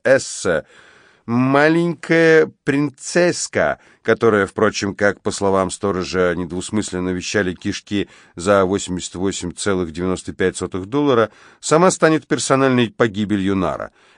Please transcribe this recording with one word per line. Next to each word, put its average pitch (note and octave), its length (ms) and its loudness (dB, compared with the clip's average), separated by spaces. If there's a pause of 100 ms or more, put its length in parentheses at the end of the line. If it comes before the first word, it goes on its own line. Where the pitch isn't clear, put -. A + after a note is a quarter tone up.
эссе, G2+ 600 0 (640)
маленькая D#3+ 1200 2 (120)
принцесска, C#3+ 1160 -2 (220)
которая, G#2+ 440 2
впрочем, G2+ 480 -2
как G2+ 280 0
по G#2 100 -4
словам F#2+ 400 0
сторожа, F2+ 640 -2
недвусмысленно F2+ 720 -6
вещали F2+ 440 -2
кишки G2 560 -6 (260)
за G2 300 2
восемьдесят F#2 500 -4
восемь F#2 380 -6
целых F#2 380 -4
девяносто F2+ 420 -6
пять F#2 240 -2
сотых F#2 300 -8
доллара, B2+ 420 2 (300)
сама E3+ 320 4
станет D#3+ 360 2
персональной C3 600 2
погибелью G2+ 640 0
Нара. C2+ 360 -4 (260)